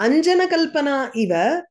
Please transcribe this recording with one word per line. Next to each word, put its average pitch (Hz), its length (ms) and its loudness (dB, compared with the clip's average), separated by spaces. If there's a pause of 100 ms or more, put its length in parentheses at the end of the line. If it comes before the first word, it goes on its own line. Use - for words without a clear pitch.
அஞ்சன 330 460 2
கல்பனா 285 720 -2
இவ 220 540 0